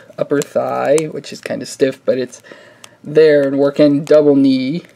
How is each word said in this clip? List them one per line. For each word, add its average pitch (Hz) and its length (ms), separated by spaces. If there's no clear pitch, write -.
upper 143 240
thigh, 131 720
which - 200
is - 100
kinda - 260
stiff, - 360
but 123 140
it's 127 240
there 147 400
and 139 160
working, 143 440
double 147 320
knee, 135 480